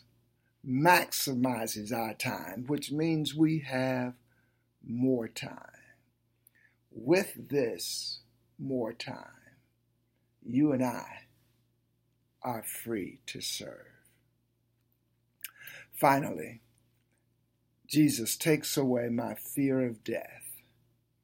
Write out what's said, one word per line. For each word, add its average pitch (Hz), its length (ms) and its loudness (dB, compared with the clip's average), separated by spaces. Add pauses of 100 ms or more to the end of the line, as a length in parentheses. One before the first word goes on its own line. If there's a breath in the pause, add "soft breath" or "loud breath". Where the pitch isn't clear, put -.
(680)
maximizes 127 1300 2
our 113 220 -2
time, 104 520 -6
which 147 240 -4
means 151 440 0
we 156 240 4
have 131 560 -2 (680)
more 123 460 2
time. - 320 -10 (1300 soft breath)
With 123 600 2
this 117 720 -2 (380)
more 127 360 -2
time, - 380 -12 (1120)
you 135 300 4
and 127 100 2
I - 440 -6 (1120)
are 117 220 -6
free - 640 -6
to - 160 -10
serve. - 580 -10 (1900 loud breath)
Finally, 131 680 2 (1200)
Jesus 131 500 4
takes 151 420 2
away 123 320 2
my 117 240 -2
fear 135 500 0
of 117 180 -6
death - 600 -8 (600)